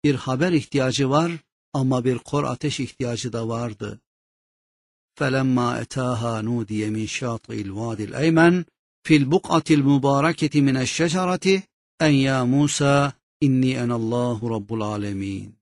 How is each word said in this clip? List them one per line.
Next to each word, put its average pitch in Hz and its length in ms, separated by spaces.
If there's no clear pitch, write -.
Bir 147 100
haber 131 380
ihtiyacı 131 580
var 165 220
ama 131 320
bir 123 140
kor 143 260
ateş 131 360
ihtiyacı 120 520
da 113 160
vardı. 110 520
فَلَمَّا 131 500
أَتَاهَا 120 500
نُودِيَ 107 340
مِنْ 110 100
شَاطِئِ 113 380
الْوَادِ 107 420
الْأَيْمَنِ 165 560
فِي 160 160
الْبُقْعَةِ 160 460
الْمُبَارَكَةِ 139 760
مِنَ 131 80
الشَّجَرَةِ 180 600
أَنْ 151 60
يَا 135 100
مُوسَى 143 420
إِنِّي 127 260
أَنَا 120 160
اللّٰهُ 120 380
رَبُّ 104 140
الْعَالَمِينَ. 101 720